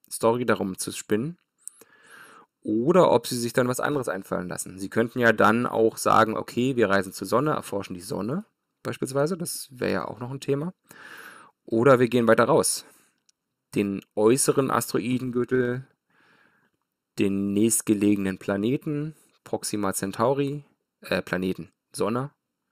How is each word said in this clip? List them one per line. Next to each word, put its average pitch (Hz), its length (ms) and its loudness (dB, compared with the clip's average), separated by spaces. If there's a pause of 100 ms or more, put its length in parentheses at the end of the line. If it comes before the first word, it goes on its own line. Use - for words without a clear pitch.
(120)
Story 120 340 0
darum 101 320 -2
zu - 140 -8
spinnen, 123 460 -4 (1200)
oder 139 500 4
ob - 160 2
sie 127 100 -4
sich 120 160 -4
dann 127 140 2
was 127 120 -2
anderes 139 300 -2
einfallen 90 400 -6
lassen. 90 300 -10
Sie 95 100 -8
könnten 117 300 -2
ja 117 140 6
dann 107 320 4
auch 113 320 2
sagen: 107 400 2
Okay, 123 380 -2
wir 110 140 2
reisen 98 240 0
zur 98 140 -10
Sonne, 127 240 0
erforschen - 420 -6
die 90 80 -12
Sonne 101 440 -6 (380)
beispielsweise, 139 540 -4
das - 340 -10
wäre 110 200 -4
ja 95 160 -4
auch - 120 -12
noch 120 100 -10
ein 139 120 -12
Thema. 143 320 -4 (920)
Oder 120 340 6
wir 123 100 4
gehen 120 180 2
weiter 113 160 6
raus. - 420 2 (880)
Den 101 320 -2 (100)
äußeren 131 540 4
Asteroidengürtel, 123 1160 -2 (1300)
den 101 360 0
nächstgelegenen 101 840 2
Planeten, 147 760 -4 (280)
Proxima 104 500 -6
Centauri, 139 720 -4 (360)
äh, 92 200 -2
Planeten, 92 500 -4 (240)
Sonne. 123 360 -2 (400)